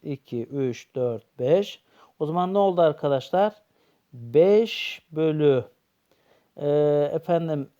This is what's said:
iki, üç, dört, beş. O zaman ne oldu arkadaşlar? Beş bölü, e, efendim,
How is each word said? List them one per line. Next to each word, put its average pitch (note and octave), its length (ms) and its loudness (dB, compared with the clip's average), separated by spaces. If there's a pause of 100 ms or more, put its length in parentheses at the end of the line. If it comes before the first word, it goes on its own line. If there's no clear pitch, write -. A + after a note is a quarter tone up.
iki, B2+ 420 -10
üç, C3 500 -8
dört, B2 440 -6
beş. E3 440 -2 (360)
O D3+ 80 -4
zaman F3+ 280 -2
ne G3+ 40 2
oldu F#3+ 220 2
arkadaşlar? D#3 760 0 (580)
Beş E3 880 0 (100)
bölü, D3+ 520 2 (920)
e, D3 120 -4 (440)
efendim, D#3+ 680 -4